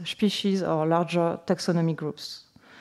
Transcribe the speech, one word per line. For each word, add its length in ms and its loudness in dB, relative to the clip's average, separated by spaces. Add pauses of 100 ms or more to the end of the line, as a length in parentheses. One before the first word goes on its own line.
species 560 0
or 240 0
larger 600 2
taxonomic 480 2
groups. 460 -10 (400)